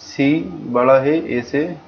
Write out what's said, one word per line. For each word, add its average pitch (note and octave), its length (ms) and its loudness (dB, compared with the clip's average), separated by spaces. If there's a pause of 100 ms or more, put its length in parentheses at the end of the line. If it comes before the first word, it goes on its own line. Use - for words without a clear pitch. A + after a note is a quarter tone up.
C C#3+ 400 0 (300)
बड़ा C3 260 6
है D3 220 0 (100)
A A#2+ 140 -2
से C#3+ 200 -2 (220)